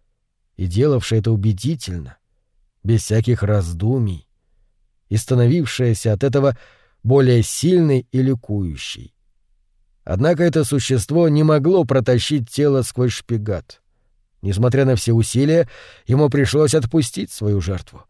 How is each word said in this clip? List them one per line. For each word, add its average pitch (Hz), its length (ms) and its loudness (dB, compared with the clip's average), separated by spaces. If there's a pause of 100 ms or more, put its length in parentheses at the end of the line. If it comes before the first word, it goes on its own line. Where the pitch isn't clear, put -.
(600)
и 92 60 -2
делавшая 113 540 0
это 113 100 -2
убедительно, 101 880 -4 (680)
без 107 200 0
всяких 123 380 0
раздумий, 101 840 -2 (800)
и 104 80 -2
становившаяся 120 960 0
от 98 100 -2
этого 139 320 0 (480)
более 127 400 4
сильной 151 720 0
и 127 80 0
ликующей. 104 920 -4 (920)
Однако 143 380 0
это 160 220 2
существо 143 680 0
не 151 140 2
могло 156 400 2
протащить 123 680 0
тело 139 320 0
сквозь 123 300 -2
шпигат. 104 680 -8 (640)
Несмотря 117 420 2
на 131 120 2
все 113 180 0
усилия, 139 520 2 (400)
ему 139 220 2
пришлось 143 460 2
отпустить 160 580 -2
свою 104 300 -2
жертву. - 480 -8